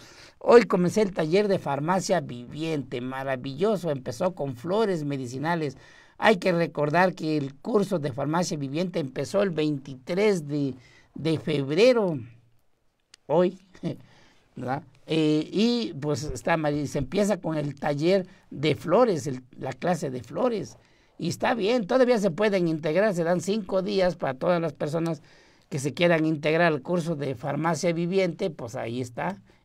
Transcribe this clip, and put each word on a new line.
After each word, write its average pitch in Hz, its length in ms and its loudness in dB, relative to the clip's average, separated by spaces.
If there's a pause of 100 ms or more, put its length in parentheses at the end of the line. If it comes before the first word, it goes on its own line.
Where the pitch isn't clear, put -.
(400)
Hoy 240 240 8
comencé 180 380 2
el 196 120 0
taller 180 340 2
de 190 120 2
farmacia 165 600 0
viviente, 135 800 -6
maravilloso, 135 920 -2
empezó 143 440 -4
con 139 200 -6
flores 180 480 -2
medicinales. 143 720 -4 (400)
Hay 214 200 4
que 185 140 0
recordar 170 640 2
que 156 240 -2
el 135 180 -4
curso 202 440 0
de 143 120 -4
farmacia 151 460 -2
viviente 156 420 -4
empezó 147 440 -2
el 202 60 0
veintitrés 156 1000 0
de, 143 280 -2 (380)
de 151 260 0
febrero, 151 800 2 (1080)
hoy, 175 340 2 (220)
<laughs> 156 160 -6 (580)
¿verdad? 127 280 -6 (220)
Eh, 156 460 2
y 220 420 0
pues 147 300 -4
está 151 340 -2
mari-, 147 300 -2
se 143 120 -4
empieza 196 380 0
con 160 200 -4
el 147 180 -4
taller 160 520 0 (220)
de 143 260 0
flores, 175 520 2
el, 127 160 -6 (140)
la 127 160 -8
clase 170 360 -2
de 127 120 -8
flores. 202 560 -4 (400)
Y 170 120 -4
está 220 240 0
bien, 220 340 0
todavía 247 320 4
se 196 120 2
pueden 190 360 2
integrar, 160 460 2
se 170 100 0
dan 175 180 2
cinco 196 400 -2
días 180 340 2
para 139 200 -4
todas 170 260 0
las 160 120 -2
personas 165 480 -2 (480)
que 147 100 -6
se 139 140 -2
quieran 170 320 4
integrar 160 460 2
al 147 100 -2
curso 170 340 -2
de 139 200 -4
farmacia 156 560 -2
viviente, 175 580 0
pues 127 260 -10
ahí 117 260 -6
está, 160 400 -6 (240)